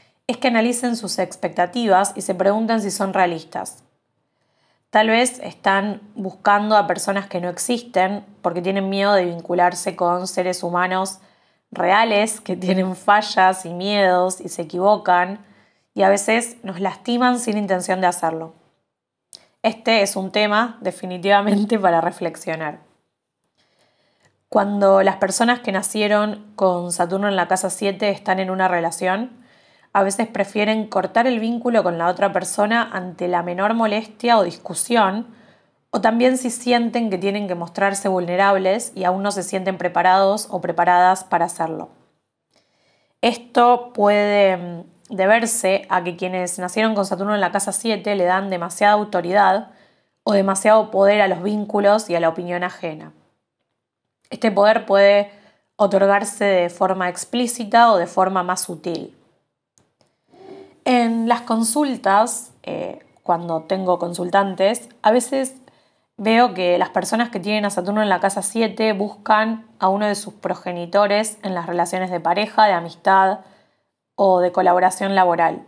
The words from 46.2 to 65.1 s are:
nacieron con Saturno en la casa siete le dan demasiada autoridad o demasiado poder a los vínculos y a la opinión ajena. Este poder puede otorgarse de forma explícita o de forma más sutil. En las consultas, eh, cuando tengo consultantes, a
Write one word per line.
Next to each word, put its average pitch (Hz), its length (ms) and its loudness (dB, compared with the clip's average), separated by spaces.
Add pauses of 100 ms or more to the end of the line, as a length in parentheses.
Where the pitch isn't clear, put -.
nacieron 214 380 -2
con 196 100 -2
Saturno 196 300 -4
en 202 60 0
la 175 100 0
casa 196 200 -4
siete 208 440 -4
le 185 80 0
dan 190 260 0
demasiada 180 440 0
autoridad 196 760 0 (540)
o 214 100 -2
demasiado 208 560 4
poder 202 320 4
a 196 60 4
los 175 160 -4
vínculos 208 640 0
y 175 60 -2
a 165 40 2
la 165 100 2
opinión 175 340 -6
ajena. 160 500 -10 (1160)
Este 240 180 -2
poder 208 380 2
puede 202 420 6 (460)
otorgarse 202 680 2
de 180 280 2
forma 185 360 -2
explícita 233 840 0
o 196 60 4
de 170 100 0
forma 190 340 0
más 185 200 -4
sutil. 170 540 -8 (1700)
En 233 440 0
las 233 120 2
consultas, 226 1120 0 (120)
eh, - 420 -10 (160)
cuando 170 400 -2
tengo 180 380 -2
consultantes, 185 920 -2 (120)
a 214 100 4